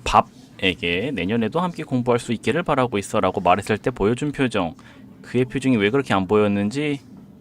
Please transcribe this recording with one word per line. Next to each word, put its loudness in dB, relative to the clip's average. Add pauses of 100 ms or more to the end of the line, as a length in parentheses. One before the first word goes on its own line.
밥에게 -2
"내년에도 -2
함께 -4
공부할 0
수 -4
있기를 -2
바라고 0
있어"라고 0
말했을 2
때 -4
보여준 0
표정. -2 (480)
그의 0
표정이 0
왜 4
그렇게 0
안 2
보였는지, 0 (400)